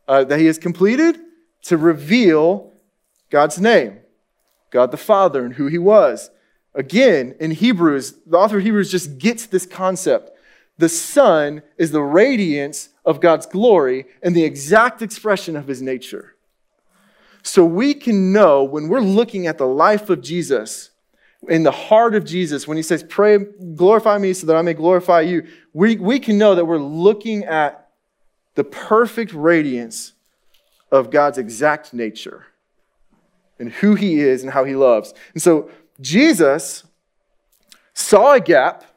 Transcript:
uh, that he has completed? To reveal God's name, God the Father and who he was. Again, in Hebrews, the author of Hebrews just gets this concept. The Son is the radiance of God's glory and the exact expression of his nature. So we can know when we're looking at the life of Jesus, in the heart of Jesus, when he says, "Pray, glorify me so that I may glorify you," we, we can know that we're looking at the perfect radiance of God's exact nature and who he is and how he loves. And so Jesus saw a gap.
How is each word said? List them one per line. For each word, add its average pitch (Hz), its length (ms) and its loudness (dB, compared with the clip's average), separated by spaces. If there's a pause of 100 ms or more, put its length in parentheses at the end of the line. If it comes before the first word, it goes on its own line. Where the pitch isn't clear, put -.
uh, 135 160 2
that 143 160 -2
he 160 80 4
has 160 100 0
completed? 214 640 0 (460)
To 175 120 0
reveal 165 960 2 (560)
God's 156 320 0
name, 147 380 2 (720)
God 127 180 2
the 151 80 -12
Father 180 480 0
and 123 80 -10
who 139 140 -4
he 160 100 -4
was. 175 540 2 (420)
Again, 170 680 0
in 160 120 -6
Hebrews, 160 640 -2 (100)
the 160 120 2
author 208 200 2
of 190 60 -2
Hebrews 208 260 -2
just 147 300 -6
gets 226 260 -4
this 180 220 -4
concept. 185 640 -4 (480)
The 165 100 2
Son 156 720 0 (160)
is 165 140 -2
the 151 100 0
radiance 156 880 0 (160)
of 160 160 -2
God's 165 240 2
glory 160 600 0 (160)
and 175 120 0
the 170 80 2
exact 160 600 0
expression 196 520 -6
of 139 120 -12
his 131 120 -8
nature. 131 540 -12 (1080)
So - 200 -4
we 196 300 -2
can 196 400 -4
know 160 300 2
when 151 240 -8
we're 220 120 -2
looking 202 460 -2
at 160 140 -8
the 135 80 -2
life 196 420 0
of 170 120 -2
Jesus, 135 680 -6 (600)
in 165 140 2
the 147 80 2
heart 220 440 2
of 196 80 -2
Jesus, 151 440 -6
when 156 100 -6
he 160 60 -6
says, 160 200 -4
"Pray, 208 340 2 (380)
glorify 208 420 4
me 190 160 -2
so 180 140 -14
that 160 80 4
I 165 60 2
may 170 120 -2
glorify 175 480 2
you," 175 240 -2 (280)
we, 208 240 2
we 208 200 -2
can 214 200 -2
know 208 180 4
that 175 100 2
we're 165 120 -2
looking 202 680 -2
at 151 460 -4 (680)
the 143 80 -2
perfect 220 720 -4
radiance 147 800 -2 (760)
of 131 200 2
God's 147 280 0
exact 135 560 -4
nature - 520 -12 (1120)
and 117 140 -12
who 208 220 2
he 170 260 0
is 131 200 0
and 131 120 -12
how 135 100 0
he 135 120 -8
loves. 123 380 0 (200)
And 160 100 -12
so 160 260 2 (300)
Jesus 165 840 0 (1080)
saw 233 400 4
a 262 60 4
gap. 160 460 0 (120)